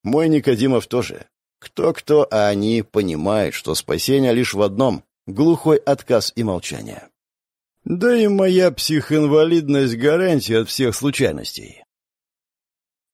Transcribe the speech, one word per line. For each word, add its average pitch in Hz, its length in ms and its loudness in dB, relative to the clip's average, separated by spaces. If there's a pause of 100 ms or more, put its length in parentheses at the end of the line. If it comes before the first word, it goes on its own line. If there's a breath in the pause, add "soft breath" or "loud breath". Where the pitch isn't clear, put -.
Мой 151 260 0
Никодимов 131 580 0
тоже. 107 400 -6 (320)
Кто-кто, - 720 0
а 107 160 2
они 107 340 0
понимают, 95 720 -2
что - 220 -6
спасение 131 580 0
лишь 120 200 0
в 101 80 -2
одном — 104 420 0 (240)
глухой 156 500 2
отказ 135 580 -2
и 120 80 -4
молчание. 71 640 -8 (760)
Да 214 300 0
и 220 120 4
моя 185 440 2
психоинвалидность — 151 1300 2
гарантия 147 640 2
от 113 100 -2
всех 123 260 -2
случайностей. 82 880 -4 (1300)